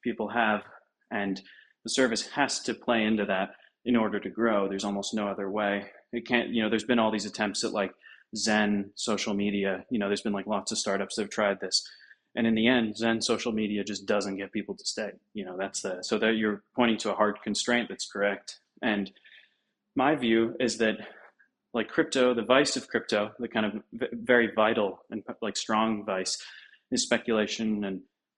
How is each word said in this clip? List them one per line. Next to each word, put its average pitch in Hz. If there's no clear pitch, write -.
people 110
have, 107
and 98
the 110
service 117
has -
to 120
play 113
into 107
that 98
in 120
order 104
to 95
grow. 104
There's 98
almost 101
no 104
other 98
way. 101
It 117
can't, 120
you 113
know, 107
there's 107
been 120
all 110
these 107
attempts 104
at, 113
like, 98
Zen 104
social 107
media. 101
You 120
know, 101
there's 101
been, 104
like, 98
lots 104
of 110
startups 98
that 107
have 101
tried 101
this. -
And 117
in 113
the 110
end, 117
Zen 113
social 113
media 104
just 104
doesn't 101
get 98
people 101
to -
stay. 104
You -
know, 127
that's 98
the, 92
so 107
that 113
you're 107
pointing 113
to 104
a 92
hard 104
constraint 117
that's -
correct. 101
And 101
my 139
view 113
is 117
that, 110
like, 113
crypto, 131
the 113
vice 131
of 123
crypto, 107
the 117
kind 107
of 101
v-, 117
very 117
vital 110
and, 107
like, 104
strong 110
vice 95
is 120
speculation 107
and 95